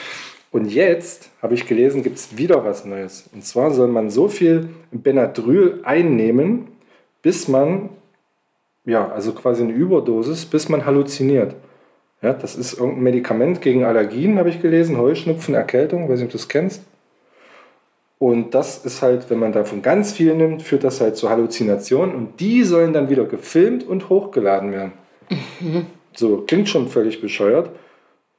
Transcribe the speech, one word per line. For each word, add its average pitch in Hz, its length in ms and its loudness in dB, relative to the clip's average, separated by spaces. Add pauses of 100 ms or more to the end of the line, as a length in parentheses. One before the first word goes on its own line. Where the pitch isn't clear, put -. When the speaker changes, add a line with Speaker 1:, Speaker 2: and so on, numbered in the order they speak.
(520)
Speaker 1:
Und 110 220 0
jetzt, 170 560 0 (120)
habe 113 120 -2
ich 120 140 -2
gelesen, 131 360 2
gibt's - 340 -6
wieder 147 280 2
was 101 200 -4
Neues. 98 480 -12
Und 98 120 -16
zwar 139 260 0
soll 127 160 4
man 113 220 0
so 135 180 2
viel 165 420 2 (220)
Benadryl 131 920 2
einnehmen, 151 840 2 (520)
bis 170 260 0
man, 156 420 0 (960)
ja, 110 260 0
also 104 220 -6
quasi 120 300 0
eine 113 100 -2
Überdosis, 143 720 0
bis 156 240 -2
man 151 160 0
halluziniert. 139 680 0 (680)
Ja, 123 120 0
das - 220 -10
ist - 180 -6
irgendein 127 300 -2
Medikament 123 580 0
gegen 127 240 2
Allergien, 113 540 0
habe 175 100 2
ich 165 120 -4
gelesen, 165 360 2
Heuschnupfen, 160 560 0
Erkältung, 151 560 0
weiß 123 100 0
nicht, 123 80 -2
ob - 40 -12
du 110 60 -10
das - 120 -10
kennst. 180 340 -4 (1300)
Und 117 360 0
das - 300 -2
ist - 180 -8
halt, 127 280 2
wenn 113 100 0
man 113 140 0
davon 104 280 -2
ganz 196 300 2
viel 160 240 2
nimmt, 160 280 0
führt 139 200 0
das 127 160 -2
halt 110 160 2
zu 110 140 -2
Halluzinationen. 117 840 0
Und 117 280 -10
die 233 220 2
sollen 170 280 4
dann 139 180 0
wieder 131 160 2
gefilmt 208 640 0
und 190 220 -6
hochgeladen 101 640 0
werden. 95 180 -8 (680)
Speaker 2:
Mhm. 170 240 -2 (280)
Speaker 1:
So, 107 320 0
klingt 202 220 2
schon 127 220 0
völlig 110 320 0
bescheuert. 107 480 0 (680)